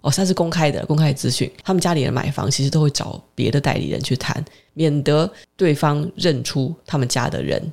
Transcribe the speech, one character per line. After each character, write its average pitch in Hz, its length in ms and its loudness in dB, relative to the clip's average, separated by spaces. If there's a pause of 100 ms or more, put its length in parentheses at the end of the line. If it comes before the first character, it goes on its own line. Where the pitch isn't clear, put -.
哦， 139 140 0
他 190 80 2
是 185 120 2
公 170 120 0
开 165 220 2
的， 95 160 -4
公 151 100 2
开 151 160 4
资 131 200 -2
讯。 - 200 -2 (120)
他 190 100 -2
们 185 80 4
家 170 140 2
里 143 80 2
人 139 100 0
买 127 160 -2
房 - 200 -2
其 139 140 0
实 139 60 2
都 156 100 2
会 147 120 4
找 - 280 -6 (140)
别 - 160 0
的 139 100 2
代 143 140 -2
理 - 160 -2
人 - 140 -2
去 - 120 0
谈， - 280 -4 (320)
免 147 260 2
得 147 260 2 (300)
对 170 160 4
方 147 420 0
认 156 280 0
出 135 280 -2 (140)
他 - 100 -6
们 131 120 0
家 131 200 -2
的 - 140 -4
人 67 180 -2 (140)